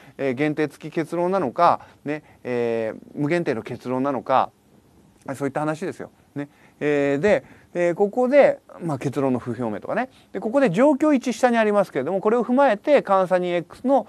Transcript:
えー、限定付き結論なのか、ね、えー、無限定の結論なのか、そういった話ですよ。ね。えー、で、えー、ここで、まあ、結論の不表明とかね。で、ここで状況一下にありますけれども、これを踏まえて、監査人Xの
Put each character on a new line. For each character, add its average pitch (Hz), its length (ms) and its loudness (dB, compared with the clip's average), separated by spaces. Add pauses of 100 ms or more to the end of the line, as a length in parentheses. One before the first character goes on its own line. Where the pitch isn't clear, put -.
(180)
え 135 120 -2
ー、 123 40 -4
限 147 200 -2
定 151 140 -2
付 156 220 -14
き - 40 -18
結 165 220 -4
論 175 140 -2
な 190 100 0
の 135 100 -2
か、 165 300 2 (240)
ね、 147 180 -6 (220)
え 117 500 -2
ー、 - 40 -16 (160)
無 147 140 -2
限 170 140 0
定 151 120 -2
の 110 80 -6
結 120 260 -12
論 127 140 -4
な 143 100 -2
の 120 100 -6
か、 123 280 2 (840)
そ 135 120 -6
う - 20 -2
い - 20 -2
っ - 20 -10
た 151 80 -4
話 156 260 -4
で 147 80 -8
す - 60 -18
よ。 - 100 -12 (240)
ね。 143 140 -10 (320)
え 143 380 0
ー、 - 20 -4
で、 180 240 2 (300)
え 175 160 0
ー、 170 40 -2
こ 202 140 0
こ 247 200 -2
で、 240 320 6 (200)
ま 165 140 -4
あ、 131 40 -6
結 139 220 -4
論 135 120 2
の 123 60 0
不 123 120 -8
表 117 180 -4
明 101 120 -6
と - 80 -12
か 135 60 -4
ね。 240 140 -4 (240)
で、 208 80 -10
こ 220 100 -6
こ 277 100 2
で 247 100 4
状 247 220 4
況 302 200 2
一 262 200 0
下 - 180 0
に 233 80 2
あ 226 60 2
り 214 80 2
ま 202 120 2
す - 80 -8
け 151 60 -4
れ 127 60 -2
ど 160 80 -4
も、 196 80 -2
こ 214 100 0
れ 233 60 2
を 233 80 0
踏 247 80 -2
ま 269 180 4
え 208 60 0
て、 262 260 2
監 190 240 2
査 185 120 2
人 180 140 -2
X 175 340 -6
の 247 220 2